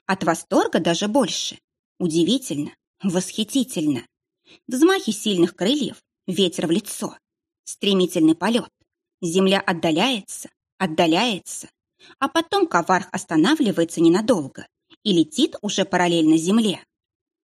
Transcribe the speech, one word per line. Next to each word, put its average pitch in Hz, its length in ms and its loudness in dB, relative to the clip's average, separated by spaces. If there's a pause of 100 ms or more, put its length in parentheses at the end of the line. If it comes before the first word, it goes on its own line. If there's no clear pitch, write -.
От 190 180 -4
восторга 226 560 0
даже 170 280 -2
больше. - 520 -2 (400)
Удивительно, 160 720 0 (320)
восхитительно. 180 1000 -2 (600)
Взмахи 320 440 2
сильных 190 440 -2
крыльев, 233 460 -4 (260)
ветер 180 400 -2
в 156 40 -4
лицо. - 460 -4 (460)
Стремительный 180 720 0
полёт. 220 340 -2 (520)
Земля 190 380 2
отдаляется, 190 920 -2 (280)
отдаляется. 180 920 -2 (500)
А 277 80 -2
потом 330 400 0
Каварх 180 440 0
останавливается 170 920 0
ненадолго 170 680 2 (360)
и 208 100 0
летит 175 480 0
уже 202 240 -2
параллельно 170 520 4
земле. 196 460 0 (600)